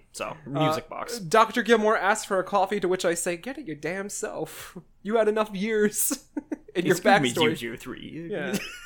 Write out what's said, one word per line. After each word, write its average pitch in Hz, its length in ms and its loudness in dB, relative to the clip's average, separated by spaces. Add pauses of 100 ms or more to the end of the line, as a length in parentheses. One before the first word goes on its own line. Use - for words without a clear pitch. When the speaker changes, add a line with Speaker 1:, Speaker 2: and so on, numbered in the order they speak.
(120)
Speaker 1:
So, - 240 -8 (100)
Speaker 2:
Uh, 147 180 0
Speaker 1:
music 156 240 -2
box. - 300 -8
Speaker 2:
Doctor 220 460 2
Gilmore 220 340 4
asks 202 260 0
for 196 140 -2
a 180 60 0
coffee, 202 340 2
to 190 80 -2
which 185 180 0
I 175 100 2
say, 175 220 -2
"Get 247 220 -10
it 294 80 -12
your 156 100 -8
damn 185 320 -6
self. - 720 -8
<laughs> - 60 -20 (180)
You 220 100 2
had 214 120 4
enough 214 260 2
years 214 800 0
<laughs> - 400 -8
in 180 120 0
your 185 100 6
Speaker 1:
Excuse 196 240 6
me, 127 100 2
Speaker 2:
backstory." 113 40 -2
Speaker 1:
zero 117 220 4
zero 117 200 -8
three. 156 540 -12
Speaker 2:
Yeah. 143 320 -4
<laughs> - 40 -12 (200)